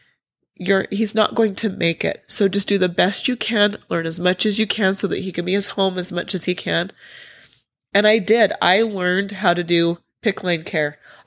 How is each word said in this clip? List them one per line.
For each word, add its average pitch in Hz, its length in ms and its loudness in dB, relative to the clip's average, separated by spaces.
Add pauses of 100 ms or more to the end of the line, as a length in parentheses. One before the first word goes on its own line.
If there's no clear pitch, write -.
(600)
you're, 190 320 0
he's 202 240 -2
not 214 200 2
going 214 200 2
to 226 140 -4
make 165 340 -2
it. - 240 -6
So - 200 2
just 190 200 0
do 202 100 2
the 185 120 2
best 185 380 0
you 254 80 0
can, 208 420 0 (120)
learn 165 160 -2
as 165 140 -4
much 180 260 0
as 208 140 0
you 214 80 0
can 196 260 0
so 196 140 -2
that 170 120 -4
he 185 120 -6
can 175 140 -4
be 180 80 0
his 196 160 0
home 190 280 0
as 180 140 -4
much 175 220 -4
as 180 120 -4
he 180 100 0
can. 170 360 -4 (1000)
And 208 140 4
I 220 120 6
did. 214 420 4
I 190 200 4
learned 196 520 -2
how 185 200 0
to 175 100 -2
do 170 360 2 (220)
pick 196 220 -2
line 170 200 -2
care. 151 340 -4 (300)